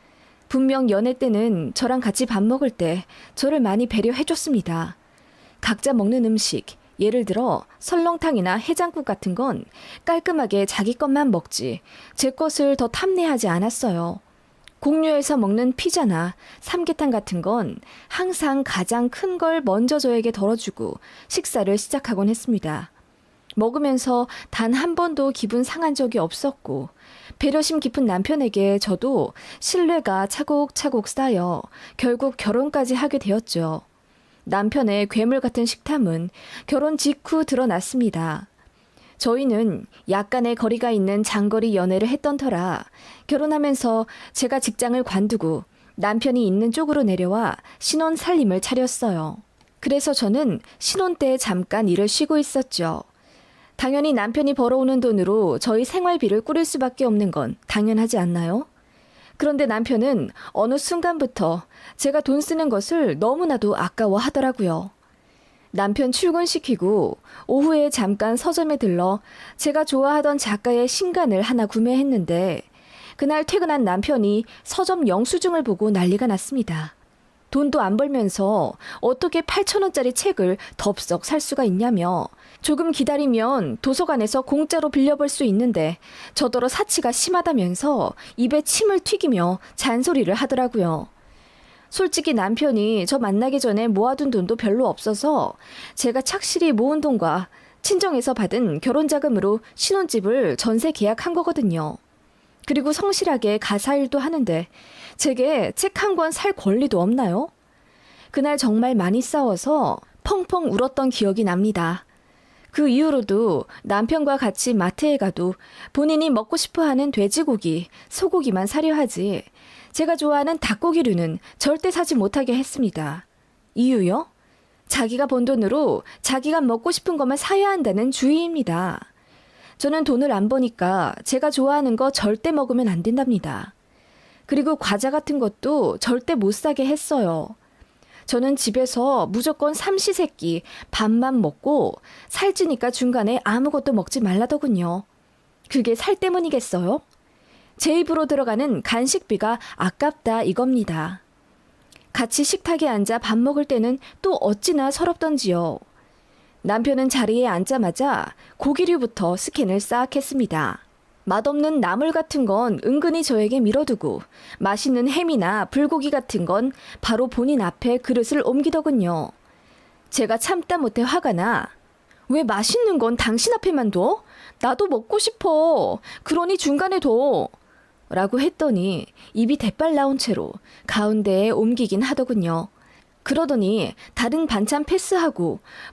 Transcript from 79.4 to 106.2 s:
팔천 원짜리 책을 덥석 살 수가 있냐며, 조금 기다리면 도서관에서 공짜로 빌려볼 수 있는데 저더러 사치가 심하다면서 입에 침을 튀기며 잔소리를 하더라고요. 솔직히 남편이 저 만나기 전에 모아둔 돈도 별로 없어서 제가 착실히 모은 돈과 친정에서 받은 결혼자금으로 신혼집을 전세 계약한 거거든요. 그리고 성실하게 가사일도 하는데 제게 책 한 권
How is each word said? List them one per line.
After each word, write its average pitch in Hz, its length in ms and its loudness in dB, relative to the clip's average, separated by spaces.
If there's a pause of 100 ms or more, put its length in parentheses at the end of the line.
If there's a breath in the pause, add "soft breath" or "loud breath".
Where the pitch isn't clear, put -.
팔천 392 420 0
원짜리 269 300 0
책을 202 460 0 (180 loud breath)
덥석 - 480 -2
살 302 160 -2
수가 269 240 -2
있냐며, 185 640 0 (320 loud breath)
조금 320 300 0
기다리면 254 920 0
도서관에서 262 640 0
공짜로 302 460 0
빌려볼 285 400 2
수 - 160 -4
있는데 190 540 2 (360 loud breath)
저더러 247 340 0
사치가 262 440 -2
심하다면서 277 1000 0 (240 loud breath)
입에 254 260 2
침을 403 380 2
튀기며 190 600 0 (160 loud breath)
잔소리를 247 580 0
하더라고요. 240 720 0 (840 soft breath)
솔직히 330 440 0
남편이 214 720 0
저 269 140 0
만나기 240 400 0
전에 226 260 0
모아둔 254 440 0
돈도 214 260 0
별로 226 320 2
없어서 220 680 0 (400 loud breath)
제가 254 280 0
착실히 339 500 0
모은 269 280 2
돈과 185 460 0 (360 loud breath)
친정에서 339 520 0
받은 202 460 0
결혼자금으로 254 800 0 (160 loud breath)
신혼집을 233 800 0
전세 233 340 0
계약한 226 420 -2
거거든요. 220 640 -2 (680 soft breath)
그리고 285 260 0
성실하게 294 640 0
가사일도 269 600 0
하는데 254 480 -2 (500 loud breath)
제게 262 600 0
책 - 260 -2
한 392 140 2
권 330 160 0